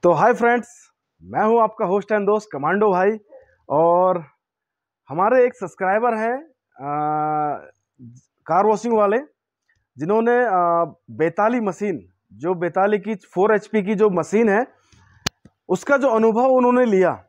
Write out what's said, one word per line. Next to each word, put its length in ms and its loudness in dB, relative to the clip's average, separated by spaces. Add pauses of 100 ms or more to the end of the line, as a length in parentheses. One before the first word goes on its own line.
तो 100 4
हाय 200 2
फ्रेंड्स, 340 0 (560)
मैं 200 -4
हूं 180 2
आपका 240 -2
होस्ट 260 -2
एंड 140 0
दोस्त 260 -2
कमांडो 400 0
भाई। 260 0 (520)
और 540 2 (840)
हमारे 360 2
एक 100 -4
सब्सक्राइबर 580 -2
हैं, 220 -4
आ, 1200 -6 (920)
कार 180 2
वॉशिंग 280 0
वाले, 240 2 (800)
जिन्होंने, 380 0 (100)
आ, 380 0 (300)
बेताली 460 0
मशीन, 400 -4 (340)
जो 220 -4
बेताली 440 0
की 160 -8 (100)
फ़ोर 300 0
एचपी 280 -2
की 120 -4
जो 160 2
मशीन 380 0
है, 160 0 (1040)
उसका 280 0
जो 140 2
अनुभव 400 2
उन्होंने 340 4
लिया 260 2 (180)